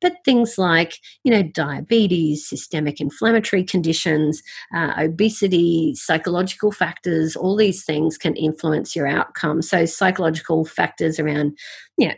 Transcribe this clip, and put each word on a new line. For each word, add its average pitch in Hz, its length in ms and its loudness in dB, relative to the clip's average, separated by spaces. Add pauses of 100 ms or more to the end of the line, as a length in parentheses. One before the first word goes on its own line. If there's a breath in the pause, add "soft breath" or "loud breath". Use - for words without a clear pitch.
but 349 140 0 (100)
things 240 320 2
like, 165 380 2 (280 loud breath)
you 240 80 4
know, 208 120 6
diabetes, 156 1040 0
systemic 147 500 -4
inflammatory 214 640 0
conditions, 160 800 0 (340 loud breath)
uh, 165 220 -2
obesity, 170 960 2
psychological 175 760 -2
factors, 165 640 -2
all 190 200 0
these 208 300 2
things 160 320 -2
can - 180 -2
influence 156 600 -2
your 147 100 -2
outcome. 156 560 -2
So 170 240 0
psychological 165 800 0
factors 160 540 -2
around, 147 360 -2 (400 loud breath)
you 214 120 4
know, - 100 -4